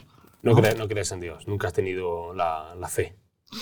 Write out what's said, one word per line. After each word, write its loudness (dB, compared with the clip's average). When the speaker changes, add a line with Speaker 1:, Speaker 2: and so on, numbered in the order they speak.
Speaker 1:
No 6
Speaker 2:
¿no? 10
Speaker 1:
cre-, 8
no -4
crees -4
en -8
Dios, -10
nunca -2
has -4
tenido -2
la, -4
la -10
fe. -4